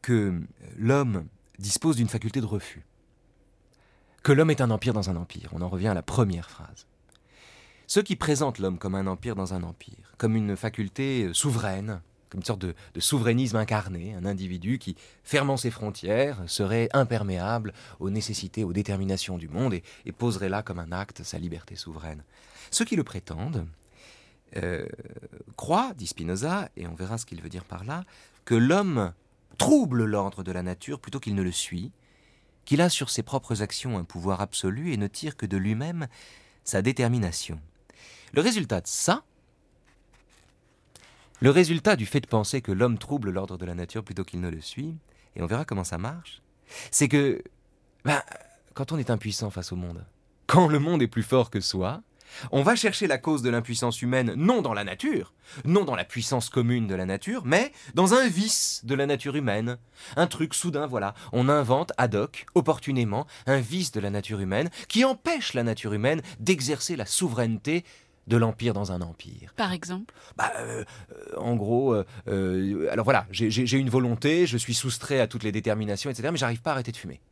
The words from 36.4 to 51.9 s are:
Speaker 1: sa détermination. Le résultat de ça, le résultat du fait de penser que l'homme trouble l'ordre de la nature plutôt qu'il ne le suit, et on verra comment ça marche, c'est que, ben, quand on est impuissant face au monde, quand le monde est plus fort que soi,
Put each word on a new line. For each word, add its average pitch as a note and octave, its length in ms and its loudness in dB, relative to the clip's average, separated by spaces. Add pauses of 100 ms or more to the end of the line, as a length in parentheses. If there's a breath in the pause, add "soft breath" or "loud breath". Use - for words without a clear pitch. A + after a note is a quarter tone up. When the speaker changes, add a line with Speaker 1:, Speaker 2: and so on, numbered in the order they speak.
Speaker 1:
sa G2 200 0
détermination. A#2 760 0 (760 loud breath)
Le - 80 4
résultat F3 400 2
de - 60 -12
ça, - 360 0 (2250 loud breath)
le A#2+ 100 8
résultat E3+ 460 6
du A2+ 100 0
fait C#3+ 140 2
de - 80 -6
penser A2+ 340 2
que G#2+ 100 -4
l'homme A2+ 280 4
trouble B2 320 -2
l'ordre F#2 260 -4
de F2 80 -8
la F2 80 -6
nature F2+ 300 -6
plutôt F#2+ 200 -6
qu'il F2 180 -8
ne F2+ 80 -4
le D#2+ 120 -8
suit, D#3 340 -8 (400 soft breath)
et - 60 -6
on E2+ 60 -2
verra A#2+ 180 -2
comment F#2+ 180 -4
ça F2 140 -6
marche, C3+ 460 -10 (480 loud breath)
c'est D3 160 4
que, C#3 340 4 (640)
ben, C#3 160 2 (540)
quand - 160 -6
on D#3 80 -2
est B2 100 -4
impuissant G#2+ 400 -2
face F2+ 220 -8
au F2+ 40 -6
monde, F2 300 -8 (400)
quand F3 220 8
le D3+ 100 6
monde E3 240 4
est A#2+ 60 4
plus A2+ 160 -2
fort B2+ 260 4
que G2+ 120 -2
soi, G2+ 420 -2 (500 loud breath)